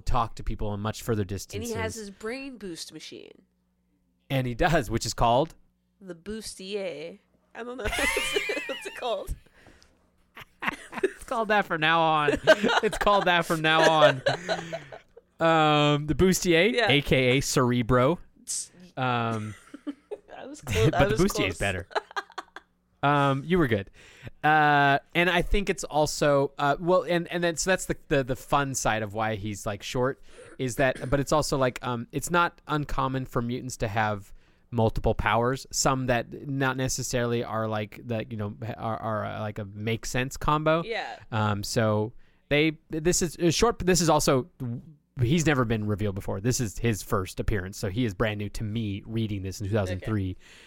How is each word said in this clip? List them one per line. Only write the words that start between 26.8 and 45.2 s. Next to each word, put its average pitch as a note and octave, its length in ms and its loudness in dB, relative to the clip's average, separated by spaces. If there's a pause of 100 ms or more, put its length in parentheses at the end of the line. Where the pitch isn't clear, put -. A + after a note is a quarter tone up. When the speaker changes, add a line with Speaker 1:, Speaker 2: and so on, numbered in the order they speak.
Speaker 1:
and, E3+ 220 0
and F3 120 -4
then, E3+ 140 0
so F#3 140 0
that's F#3 140 0
the, E3+ 100 -4 (140)
the, C#3 140 2
the B2+ 120 -4
fun C#3 400 -2
side A2 260 0
of G2+ 140 -8
why A2 200 -2
he's, G2+ 300 -8
like, G#2 160 -6
short C3 400 -2 (380)
is B2+ 160 -4
that, C3 340 0
but C#3+ 100 2
it's C#3 120 0
also, D3+ 260 0
like, B2+ 240 0
um, B2 300 -4
it's - 180 -6
not F3 380 0
uncommon C3+ 580 -2
for B2 160 -2
mutants B2 360 -6
to A#2+ 100 -4
have G#2+ 440 -2 (380)
multiple A2+ 460 2
powers, A#2+ 560 0
some C3 360 0
that A#2+ 400 -2
not C3+ 300 -2
necessarily A#2+ 640 -2
are, A2 240 -4
like, G#2+ 380 -6
that, A#2 260 -6
you A2 60 -8
know, G#2 160 -6 (240)
are, A2+ 200 -6
are, G#2+ 280 -4
uh, G#2 140 -8
like, G#2+ 180 -8
a G#2+ 80 -8
make G#2 400 -6
sense B2+ 320 -4
combo. D#3 480 2
Speaker 2:
Yeah. F3 300 -8 (160)
Speaker 1:
Um, G#2 320 0
so G#2+ 500 0 (360)
they, D3+ 280 2 (140)
this D#3+ 320 0
is D3+ 160 -2
a E3 120 4
short, A3+ 280 2
this F3 220 2
is D#3+ 80 2
also, D3+ 380 4 (720)
he's C#3+ 280 2